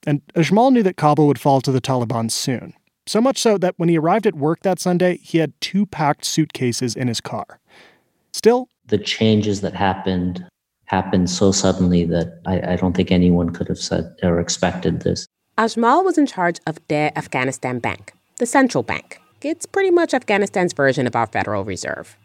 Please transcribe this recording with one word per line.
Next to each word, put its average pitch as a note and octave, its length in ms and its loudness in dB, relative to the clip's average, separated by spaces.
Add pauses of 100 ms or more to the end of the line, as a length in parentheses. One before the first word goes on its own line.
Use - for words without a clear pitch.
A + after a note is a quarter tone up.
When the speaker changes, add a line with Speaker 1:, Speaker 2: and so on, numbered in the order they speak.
Speaker 1:
And D3 180 0 (100)
Ajmal F#3 360 4
knew B3 140 4
that F#3 120 0
Kabul D3+ 300 4
would C#3+ 140 2
fall C#3 220 2
to C#3 100 0
the C3 80 2
Taliban A#2+ 500 -2
soon. C3+ 440 -6 (320)
So G#3 140 0
much C4 180 0
so G#3+ 200 2
that F3+ 200 0
when E3+ 100 2
he E3+ 100 4
arrived F3+ 280 2
at F#3 100 0
work D#3 260 0
that F#3 160 0
Sunday, F3+ 380 2
he - 220 -2
had D3+ 220 -2
two G3+ 260 -2
packed D3+ 380 -2
suitcases B2+ 680 -2
in B2+ 140 -2
his A2+ 120 -4
car. - 380 -12 (760)
Still, B3 360 2 (200)
Speaker 2:
The G#2 100 0
changes G#2 640 0
that F#2+ 120 -6
happened, F2+ 720 -2 (380)
happened F#2 460 0
so G2 220 2
suddenly F2+ 520 2
that E2 420 -4
I, F2+ 280 -2
I - 20 -2
don't F2+ 180 -2
think - 160 0
anyone F2 400 4
could F2+ 180 -6
have F2+ 100 -6
said - 440 -6
or E2+ 160 2
expected - 600 -2
this. - 260 -2 (300)
Speaker 3:
Ajmal A#3 480 2
was F#4 120 0
in D4 100 4
charge F3 400 -2
of D#3 120 -6 (100)
the D3+ 300 0
Afghanistan B2+ 600 -4
Bank, - 320 -8 (260)
the A#3+ 80 -2
central B3 380 2
bank. - 360 -10 (220)
It's D#4+ 240 -8
pretty G4 240 0
much F4 240 2
Afghanistan's G3 600 -2
version C3+ 320 2
of A#2+ 100 -2
our A#2 100 0
Federal G2+ 380 -4
Reserve. - 600 -10